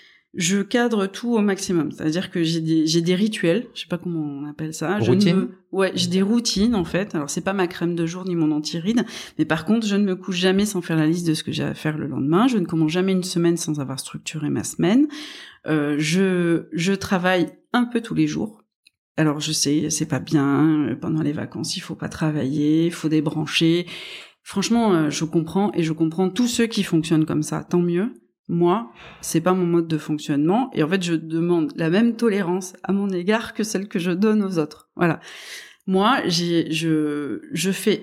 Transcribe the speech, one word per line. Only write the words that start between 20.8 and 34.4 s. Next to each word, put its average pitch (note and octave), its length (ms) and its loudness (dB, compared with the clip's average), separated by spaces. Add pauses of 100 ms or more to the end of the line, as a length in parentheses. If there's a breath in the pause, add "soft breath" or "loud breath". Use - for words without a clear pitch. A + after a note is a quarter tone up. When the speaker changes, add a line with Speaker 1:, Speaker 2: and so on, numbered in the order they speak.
Speaker 1:
Euh, - 60 -2
pendant D#3 280 -2
les D3 80 -2
vacances, E3 460 -6
il - 20 -8
faut - 160 -12
pas D#3+ 140 -8
travailler, D3+ 760 0
il E3+ 80 -2
faut D#3+ 160 -4
débrancher. D#3 800 0 (560 loud breath)
Franchement, A3 500 2
euh, D#3 160 2
je D3 160 -4
comprends, E3+ 480 0
et F3 80 -2
je D#3+ 120 0
comprends E3 360 0
tous A#3+ 180 0
ceux A#3 200 0
qui G#3+ 160 -2
fonctionnent D#3+ 420 2
comme D#3 160 -2
ça. D#3 220 -4
Tant F3 160 0
mieux. F3 340 0 (360)
Moi, F3 440 2 (260 loud breath)
c'est - 220 -2
pas F#3 120 2
mon F#3 120 2
mode E3+ 240 2
de D#3 80 0
fonctionnement. D#3 760 0
Et D#3 80 0
en D3 60 2
fait, F#3 160 0
je E3+ 120 0
demande E3 600 0
la E3 140 0
même A3 260 4
tolérance F#3+ 680 0
à F#3 100 0
mon G3 160 0
égard F#3+ 440 -2
que G#3+ 100 -2
celle G#3 260 -4
que G3 100 -4
je F3 120 0
donne G#3+ 300 4